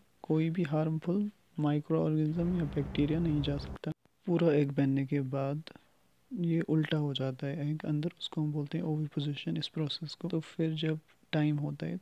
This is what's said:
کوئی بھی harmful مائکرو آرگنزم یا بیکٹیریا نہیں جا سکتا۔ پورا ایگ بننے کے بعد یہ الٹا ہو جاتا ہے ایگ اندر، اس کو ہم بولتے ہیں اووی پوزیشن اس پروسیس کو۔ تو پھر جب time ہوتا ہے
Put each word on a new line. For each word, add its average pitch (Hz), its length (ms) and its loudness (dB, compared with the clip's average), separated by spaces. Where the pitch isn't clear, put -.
کوئی 160 280 2
بھی 170 220 0
harmful 160 560 0
مائکرو 151 480 2
آرگنزم 156 520 0
یا 170 60 0
بیکٹیریا 147 460 0
نہیں 156 240 2
جا 143 140 -2
سکتا۔ 139 340 -8
پورا 170 220 4
ایگ 147 280 6
بننے 139 300 4
کے 143 160 0
بعد 139 340 -2
یہ 165 360 2
الٹا 156 320 2
ہو 143 140 0
جاتا 131 340 -2
ہے 143 140 -4
ایگ 151 220 -2
اندر، 151 260 0
اس - 100 -8
کو 156 140 -2
ہم 151 80 0
بولتے 147 260 -4
ہیں 175 80 -2
اووی 156 200 0
پوزیشن 147 520 -4
اس - 140 -6
پروسیس 151 440 -6
کو۔ - 140 -6
تو 165 100 0
پھر 160 340 -2
جب 156 220 -2
time 151 300 2
ہوتا 147 260 -4
ہے 170 160 -4